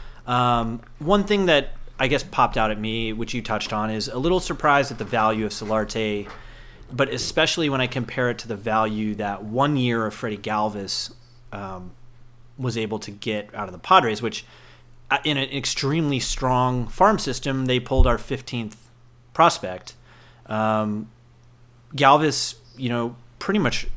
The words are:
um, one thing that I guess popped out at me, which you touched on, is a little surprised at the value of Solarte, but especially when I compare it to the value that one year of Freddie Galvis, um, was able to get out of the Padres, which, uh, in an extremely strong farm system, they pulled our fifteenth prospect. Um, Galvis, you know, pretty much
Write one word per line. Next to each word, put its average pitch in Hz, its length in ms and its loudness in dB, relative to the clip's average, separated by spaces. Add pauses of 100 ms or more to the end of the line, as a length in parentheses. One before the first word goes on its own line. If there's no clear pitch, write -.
(280)
um, 120 540 0 (180)
one 190 240 4
thing 202 240 2
that 143 260 4 (260)
I 131 80 4
guess 131 160 2
popped - 340 0
out 110 140 2
at 104 80 -4
me, 110 340 -2
which 113 200 -4
you 123 80 -4
touched 110 320 -4
on, 107 160 -2
is 110 180 -4
a 123 100 -6
little 170 220 2
surprised 143 520 2
at 113 60 -10
the 110 80 -6
value 110 400 2
of 101 60 -2
Solarte, 107 760 -2 (640)
but 135 220 0
especially 160 560 0
when 135 120 0
I 127 60 0
compare 123 420 -2
it 117 100 -4
to - 80 -12
the 113 80 -6
value 107 600 0
that 101 280 -4
one 135 340 0
year 120 280 2
of 107 80 -4
Freddie 107 240 -6
Galvis, 104 760 -4 (380)
um, 95 400 -10 (640)
was 127 200 -4
able 107 220 -4
to - 120 -12
get 104 440 -6
out 104 120 -6
of 92 40 -12
the 90 80 -16
Padres, 151 420 4
which, 113 240 -4 (640)
uh, 143 140 0
in 151 140 0
an 135 120 -4
extremely 143 680 -2
strong 127 680 0
farm 202 300 4
system, 131 480 -2
they 127 140 2
pulled 131 280 6
our 117 100 6
fifteenth - 720 -8 (440)
prospect. - 640 0 (520)
Um, 107 640 0 (840)
Galvis, 143 600 4 (220)
you 127 120 -4
know, 120 260 -2 (240)
pretty 202 200 0
much 127 380 2